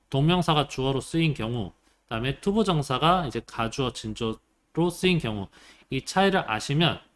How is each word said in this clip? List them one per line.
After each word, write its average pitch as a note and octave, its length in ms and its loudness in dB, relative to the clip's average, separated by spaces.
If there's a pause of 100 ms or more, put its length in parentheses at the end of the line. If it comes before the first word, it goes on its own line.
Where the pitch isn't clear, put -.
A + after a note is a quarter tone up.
(100)
동명사가 D#3 580 2
주어로 C3 320 -2
쓰인 E3 340 0
경우, A2+ 380 -4 (320)
그다음에 B2 360 -4
투부정사가 E3+ 840 2
이제 A#2 200 -4
가주어, A#2 480 -4
진주어로 A2+ 1000 -4
쓰인 F3+ 260 2
경우 G#2+ 300 -4 (420)
이 C3+ 120 -4
차이를 F#3+ 460 2
아시면 A#2+ 520 0 (160)